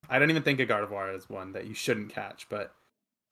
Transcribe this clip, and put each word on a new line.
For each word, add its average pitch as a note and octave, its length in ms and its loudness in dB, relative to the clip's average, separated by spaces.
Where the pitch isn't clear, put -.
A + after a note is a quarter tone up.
I B2+ 100 4
don't D3+ 120 8
even D#3+ 120 2
think C#3 180 4
a B2 60 2
Gardevoir G2+ 480 0
is F#2+ 160 -12
one F#2+ 220 -8
that F#2 140 -8
you G#2+ 80 -10
shouldn't G#2+ 360 0
catch, - 380 -10
but G#2 260 -6